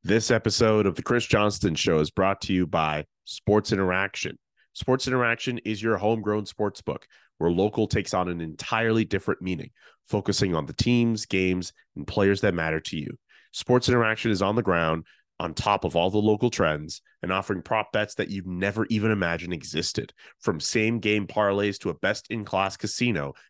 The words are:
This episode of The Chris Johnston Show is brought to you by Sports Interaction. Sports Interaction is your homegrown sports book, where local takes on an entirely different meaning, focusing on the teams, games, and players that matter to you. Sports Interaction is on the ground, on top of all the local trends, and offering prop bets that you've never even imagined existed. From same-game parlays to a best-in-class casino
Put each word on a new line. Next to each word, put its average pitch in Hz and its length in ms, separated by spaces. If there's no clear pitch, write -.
This 110 220
episode 110 560
of 92 80
The - 80
Chris 120 240
Johnston 101 480
Show 82 240
is 78 120
brought 95 300
to - 140
you 90 120
by 78 380
Sports - 480
Interaction. 95 640
Sports - 340
Interaction 123 600
is 104 160
your 110 160
homegrown 104 480
sports - 340
book, - 260
where 82 140
local 104 360
takes - 280
on 90 160
an 85 100
entirely 110 640
different - 380
meaning, 90 260
focusing 98 480
on 80 100
the - 80
teams, 117 540
games, 92 480
and 71 120
players 98 340
that 101 140
matter 80 260
to - 160
you. 73 220
Sports - 380
Interaction 117 400
is 98 100
on 101 160
the 117 60
ground, 82 420
on 85 120
top 101 320
of 82 100
all 85 160
the 101 60
local 107 320
trends, 76 540
and 87 80
offering 95 300
prop 107 320
bets 104 220
that - 160
you've 98 160
never 95 420
even 110 220
imagined 87 420
existed. - 640
From 87 180
same-game 107 680
parlays 101 540
to 95 100
a 82 40
best-in-class 98 840
casino 101 560